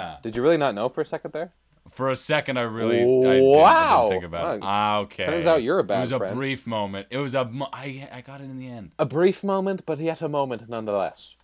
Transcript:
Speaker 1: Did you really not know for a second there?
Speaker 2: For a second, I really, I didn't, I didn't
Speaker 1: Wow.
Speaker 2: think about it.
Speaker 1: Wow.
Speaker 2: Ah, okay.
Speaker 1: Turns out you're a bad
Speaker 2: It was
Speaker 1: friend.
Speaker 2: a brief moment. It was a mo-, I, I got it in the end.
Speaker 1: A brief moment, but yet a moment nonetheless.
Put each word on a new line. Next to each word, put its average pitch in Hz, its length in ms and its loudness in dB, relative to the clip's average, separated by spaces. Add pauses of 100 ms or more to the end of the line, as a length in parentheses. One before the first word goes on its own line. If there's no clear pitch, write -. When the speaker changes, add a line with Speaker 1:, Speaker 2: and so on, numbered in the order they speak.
(240)
Speaker 1:
Did 110 120 -8
you 120 80 0
really 160 140 6
not 139 180 2
know 110 140 -2
for 160 120 -6
a 147 40 -2
second 160 280 -10
there? 165 200 -10 (380)
Speaker 2:
For 131 180 -4
a 131 60 0
second, 139 420 -2
I 123 40 0
really, 113 360 -2
I 120 60 2
didn't, 127 240 4
I 131 80 4
didn't 131 140 6
Speaker 1:
Wow. 180 600 6
Speaker 2:
think 92 140 -2
about 85 340 -4
it. 101 40 -8
Speaker 1:
Wow. 95 60 -6
Speaker 2:
Ah, 104 320 0
okay. 104 260 -6
Speaker 1:
Turns 160 220 -2
out 160 140 4
you're 143 180 0
a - 40 0
bad 98 140 0
Speaker 2:
It 95 40 0
was 90 100 -4
Speaker 1:
friend. 101 200 -4
Speaker 2:
a 110 40 -6
brief 135 300 -6
moment. 101 460 -6
It 123 60 -6
was 139 180 -4
a 131 100 2
mo-, 127 280 -8
I, 135 380 -12
I 123 100 -16
got 135 200 -20
it 139 40 -16
in 131 140 -14
the 127 100 -14
end. 110 280 -16
Speaker 1:
A 156 80 0
brief 170 380 0
moment, 190 420 -2
but 151 140 -6
yet 160 220 -4
a 160 80 -6
moment 131 400 -4
nonetheless. 104 760 -4